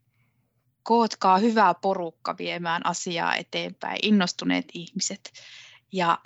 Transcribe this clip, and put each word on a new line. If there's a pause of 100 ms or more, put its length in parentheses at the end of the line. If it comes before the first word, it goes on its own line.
(840)
kootkaa
hyvä
porukka
viemään
asiaa
eteenpäin,
innostuneet
ihmiset, (600)
ja